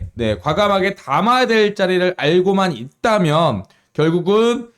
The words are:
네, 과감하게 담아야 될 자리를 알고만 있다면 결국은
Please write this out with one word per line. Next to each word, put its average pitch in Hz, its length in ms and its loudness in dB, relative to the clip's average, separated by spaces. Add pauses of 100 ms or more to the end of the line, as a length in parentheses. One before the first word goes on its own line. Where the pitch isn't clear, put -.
(140)
네, 110 240 -2
과감하게 196 560 0
담아야 226 520 0
될 214 280 2
자리를 180 420 0
알고만 185 560 0
있다면 147 920 -2 (300)
결국은 202 840 0